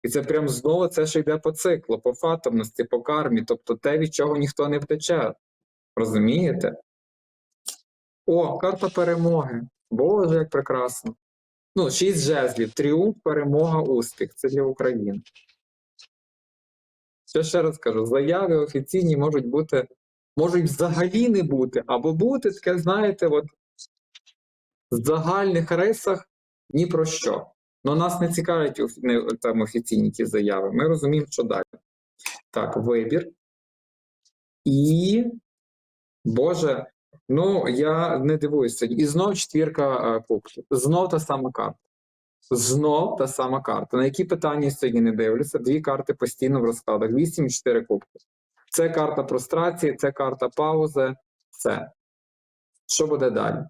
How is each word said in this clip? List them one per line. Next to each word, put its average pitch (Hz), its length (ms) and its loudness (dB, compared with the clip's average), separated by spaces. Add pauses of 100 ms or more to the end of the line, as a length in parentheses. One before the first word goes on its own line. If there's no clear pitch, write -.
І 120 60 -4
це 135 140 -2
прям 151 260 0
знову 160 380 2
це, 156 200 0
що 156 120 0
йде 151 200 0
по 156 140 -2
циклу, 156 460 0
по 123 160 0
фатомності, 120 720 -2
по 120 180 -2
кармі, 143 400 0
тобто 117 320 -2
те, 143 240 0
від 156 160 -2
чого 147 220 0
ніхто 147 320 -2
не 147 100 0
втече. 151 560 -2 (640)
Розумієте? 113 800 2 (1500)
О, 170 320 2
карта 190 300 -2
перемоги. 165 760 0 (280)
Боже, 165 440 2
як 156 160 0
прекрасно. 131 640 -4 (640)
Ну, 165 140 2
шість 185 280 2
жезлів, 131 540 0
тріумф, 160 520 2
перемога, 156 560 2
успіх. 120 540 -2
Це - 140 -4
для 139 140 0
України. 120 600 -2 (2000)
Що 156 160 -2
ще 165 200 0
раз 156 160 0
кажу: 113 280 0
заяви 160 500 2
офіційні 151 600 0
можуть 143 300 0
бути, 139 420 0 (480)
можуть 175 280 2
взагалі 175 640 0
не 196 140 4
бути, 131 440 0
або 123 260 0
бути 226 380 0
таке, 180 280 -2
знаєте, 196 480 0
от 147 180 2 (1500)
в 117 140 -2
загальних 170 680 0
рисах 190 580 0 (420)
ні 165 160 2
про 160 180 0
що. - 480 -4 (320)
Но 147 120 0
нас 175 240 0
не 170 80 2
цікавлять 160 520 0
офі-, 117 220 -4
не, 120 200 2
там, 113 380 -2
офіційні 107 500 0
ті 113 160 -2
заяви. 101 460 0
Ми 135 160 0
розуміємо, 151 420 2
що - 120 -4
далі. 98 220 -2 (880)
Так, - 260 -4
вибір. 117 520 0 (1400)
І, 165 600 2 (1000)
Боже, 143 640 0 (420)
ну, 160 400 2
я 156 500 0
не 147 180 2
дивуюсь 147 400 0
сьогодні. 120 260 -2
І 151 40 2
знов 185 300 0
четвірка, 139 800 0
е, 110 120 -2
кубків. - 420 -4
Знов 156 380 2
та 165 120 0
сама 135 300 -4
карта. 107 280 -8 (720)
Знов 139 640 2
та 135 120 0
сама 131 320 -2
карта. 104 360 -4
На 127 80 4
які 139 200 0
питання 151 460 0
сьогодні 120 300 0
не 117 120 4
дивлюся? 113 460 0
Дві 135 220 0
карти 143 340 -2
постійно 131 460 0
в 120 40 2
розкладах. 110 460 0
Вісім 151 360 0
і 120 40 -2
чотири 117 340 0
кубки. - 340 -4 (520)
Це 165 180 2
карта 151 340 -2
прострації, 165 760 -2
це 139 160 0
карта 131 360 -2
паузи. 151 680 0 (360)
Все. - 400 -4 (960)
Що - 200 0
буде 135 240 2
далі? 107 400 -2